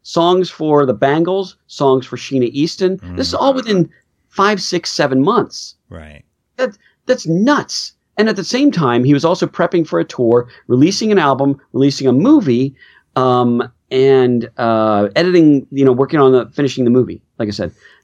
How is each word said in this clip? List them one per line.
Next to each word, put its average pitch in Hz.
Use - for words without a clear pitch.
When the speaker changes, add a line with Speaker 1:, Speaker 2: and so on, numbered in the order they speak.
Speaker 1:
songs 175
for 147
the 127
Bangles, 170
songs 131
for -
Sheena 127
Easton. 185
Speaker 2:
Mm. -
Speaker 1:
This 269
is -
all 269
within 214
five, 202
six, -
seven 131
months. -
Speaker 2:
Right. 76
Speaker 1:
That, 254
that's 247
nuts. 214
And 214
at 220
the 196
same 269
time, 127
he 139
was 143
also 170
prepping 170
for 170
a 165
tour, 120
releasing 175
an 196
album, 139
releasing 135
a 123
movie, 139
um, 123
and, 131
uh, 110
editing, 160
you 139
know, 131
working 135
on 135
the, 123
finishing 135
the 117
movie, 117
like 110
I -
said. 101